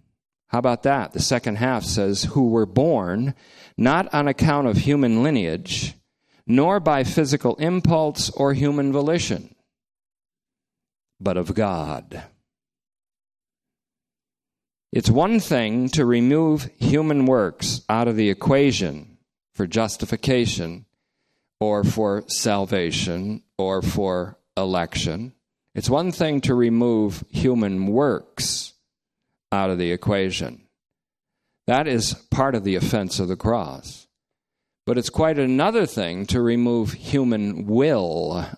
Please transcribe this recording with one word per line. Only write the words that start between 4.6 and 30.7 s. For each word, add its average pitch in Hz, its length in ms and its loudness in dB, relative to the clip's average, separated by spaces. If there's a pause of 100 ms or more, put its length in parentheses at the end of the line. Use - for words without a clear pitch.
of 107 120 2
human 127 440 2
lineage, 92 720 -2 (540)
nor 160 320 4
by 147 240 2
physical 139 520 0
impulse 160 760 0
or 139 240 2
human 143 380 0
volition, 143 640 -2 (1700)
but 92 160 -2
of 87 180 -2
God." 82 680 -4 (2750)
It's - 180 0
one 175 300 4
thing 123 520 0
to 151 140 0
remove 143 640 2 (100)
human 147 460 2
works 117 640 0
out 117 200 2
of 110 80 0
the 107 140 4
equation 98 880 0 (340)
for 95 160 -4
justification 107 1160 -2 (720)
or 104 240 0
for 104 420 -2
salvation 98 1160 -2 (120)
or 95 240 -2
for 92 600 -4 (160)
election. 92 800 -4 (400)
It's 107 160 -4
one 165 200 0
thing 156 300 -2
to 131 140 0
remove 117 720 2
human 101 600 0
works - 840 -2 (800)
out 98 160 0
of 92 80 0
the 87 160 -2
equation. 92 720 -4 (1040)